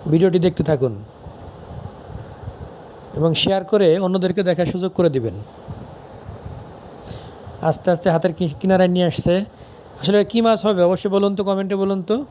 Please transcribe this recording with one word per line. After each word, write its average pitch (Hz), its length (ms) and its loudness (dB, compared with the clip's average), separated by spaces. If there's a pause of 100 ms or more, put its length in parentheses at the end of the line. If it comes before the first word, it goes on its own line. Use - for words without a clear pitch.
(120)
ভিডিওটি 175 280 4
দেখতে 175 240 0
থাকুন 131 300 0 (2250)
এবং 160 160 2
শেয়ার 190 380 2
করে 202 160 6 (180)
অন্যদেরকে 185 380 0
দেখার 175 300 0
সুযোগ 185 240 -4
করে 175 120 4
দিবেন। 113 260 -2 (2250)
আস্তে - 300 0
আস্তে 170 180 0
হাতের 165 280 2
কি-, 156 220 -4
কিনারায় 185 360 4
নিয়ে 180 160 2
আসছে। - 220 0 (680)
আসলে 202 160 2 (140)
কি 233 100 2
মাছ 226 260 4
হবে 190 200 2
অবশ্যই 185 280 0
বলুন 202 200 2
তো, 202 140 -4
কমেন্টে 196 260 -2
বলুন 196 240 0 (100)
তো 214 60 2 (160)